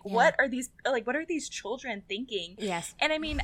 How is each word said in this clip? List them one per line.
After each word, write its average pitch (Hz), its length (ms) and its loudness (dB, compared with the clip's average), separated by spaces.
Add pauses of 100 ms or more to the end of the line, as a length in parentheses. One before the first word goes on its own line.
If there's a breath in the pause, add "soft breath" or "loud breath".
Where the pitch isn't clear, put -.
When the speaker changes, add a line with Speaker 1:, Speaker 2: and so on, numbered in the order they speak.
Speaker 1:
Yeah. 196 80 -6
Speaker 2:
what 269 240 8
are 269 80 4
these, 254 240 -4 (140)
like, 240 240 0
what 254 80 2
are 320 100 -2
these 320 220 -2
children 233 600 -6
thinking?" 196 480 -6
Speaker 1:
Yes. 175 440 -4
Speaker 2:
And 302 120 2
I 311 60 0
mean, 302 260 -2